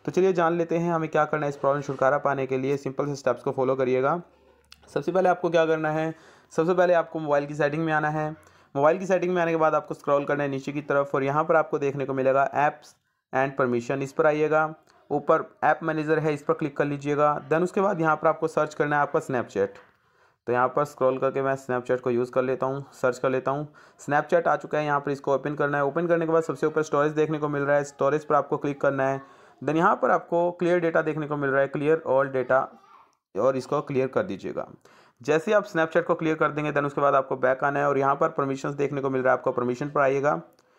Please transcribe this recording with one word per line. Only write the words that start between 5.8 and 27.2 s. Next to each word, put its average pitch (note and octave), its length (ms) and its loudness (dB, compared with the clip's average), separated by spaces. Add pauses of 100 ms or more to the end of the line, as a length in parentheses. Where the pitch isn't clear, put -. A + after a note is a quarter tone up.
है, D#3+ 220 -2 (400)
सबसे E3 200 2
पहले F3+ 200 4
आपको E3 260 0
मोबाइल D3 260 0
की D3 100 -10
सेटिंग D3+ 300 0
में D#3 80 -2
आना D3+ 160 0
है। D#3 200 -2 (460)
मोबाइल D#3 240 4
की F#3+ 60 -8
सेटिंग F3+ 300 0
में F3 60 0
आने E3+ 100 0
के E3 60 0
बाद D#3 180 2
आपको D3 180 -4
स्क्रॉल C#3+ 320 0
करना C#3+ 180 -2
है C#3+ 60 -2
नीचे C#3 220 -6
की D3 100 -6
तरफ C#3+ 340 0
और C#3 80 0
यहाँ C#3+ 200 0
पर D#3+ 120 2
आपको D3+ 240 0
देखने C#3 260 -2
को C3+ 80 -4
मिलेगा C3+ 360 2 (120)
apps D3 320 -2 (400)
and C#3 240 -2
permission, B2 440 0
इस C3+ 120 -8
पर D#3 140 2
आइएगा। D#3 460 2 (360)
ऊपर D#3+ 340 2 (200)
ऐप D3+ 200 4
मैनेजर D#3 360 0
है, D#3 140 0
इस D3 100 -8
पर E3 100 0
क्लिक D3+ 240 -6
कर D3+ 80 2
लीजिएगा। C#3+ 560 0
Then D3+ 220 0
उसके F3+ 180 0
बाद F#3+ 200 0
यहाँ D#3 140 2
पर D#3 120 0
आपको D#3 200 0
सर्च D3+ 260 -2
करना D3 220 0
है D3 60 2
आपका C#3+ 180 0
Snapchat। G#2+ 580 -2 (720)
तो A#2 60 0
यहाँ B2 140 4
पर D3 180 -2
स्क्रॉल C3 320 0
करके C3+ 240 -2
मैं C3+ 140 0
Snapchat B2+ 440 -2
को B2+ 100 -4
यूज़ B2 220 0
कर C3 100 0
लेता B2+ 240 -2
हूँ, C#3 180 -6 (100)
सर्च B2 240 -2
कर C3+ 120 -2
लेता C3 220 -2
हूँ। D3 160 -4 (320)
Snapchat D3 480 0
आ D3+ 80 4
चुका D3+ 220 -4
है, D3+ 80 -2
यहाँ C#3+ 140 0
पर C#3+ 120 -4
इसको C#3 220 -2
ओपन D3 220 -2
करना C#3+ 220 0
है। C#3+ 80 2
ओपन E3+ 220 -2
करने E3+ 180 2
के D#3+ 60 -2
बाद D#3+ 120 4
सबसे D#3 240 -2
ऊपर D#3 160 0
स्टोरेज D3+ 280 0
देखने D3+ 280 0